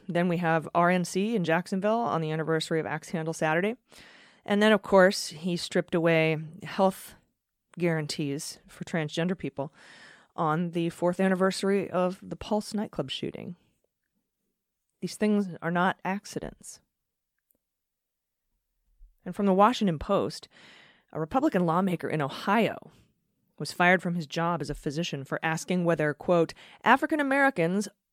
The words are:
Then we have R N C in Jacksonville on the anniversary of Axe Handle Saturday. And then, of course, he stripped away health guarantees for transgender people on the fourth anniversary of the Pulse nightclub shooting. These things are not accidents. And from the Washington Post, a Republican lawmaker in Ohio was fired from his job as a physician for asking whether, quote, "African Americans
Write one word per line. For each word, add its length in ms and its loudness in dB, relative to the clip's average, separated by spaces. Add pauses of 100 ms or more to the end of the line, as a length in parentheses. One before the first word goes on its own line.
Then 220 0
we 80 0
have 380 0
R 160 4
N 160 2
C 280 -2
in 80 0
Jacksonville 580 0
on 200 -2
the 100 -4
anniversary 480 -2
of 80 -2
Axe 220 -6
Handle 240 -4
Saturday. 440 0 (680)
And 180 2
then, 100 6
of 100 4
course, 460 6
he 280 -6
stripped 380 -2
away 420 4 (280)
health 500 0 (640)
guarantees 800 -4 (100)
for 160 -14
transgender 540 -2
people 340 -8 (640)
on 360 0
the 180 -2
fourth 280 -2
anniversary 720 0
of 320 -2
the 140 -12
Pulse 380 -4
nightclub 360 -6
shooting. 460 -8 (1400)
These 160 -6
things 320 2 (140)
are 80 -4
not 340 2
accidents. 760 -8 (2500)
And 100 -10
from 120 0
the 80 6
Washington 440 4
Post, 500 -2 (640)
a 60 -8
Republican 460 0
lawmaker 440 0
in 120 -2
Ohio 720 -2 (680)
was 140 -8
fired 300 4
from 140 -2
his 100 -4
job 340 -2
as 100 -6
a 40 -6
physician 500 -6
for 180 -4
asking 420 0
whether, 300 2
quote, 400 2 (280)
"African 380 4
Americans 680 2 (240)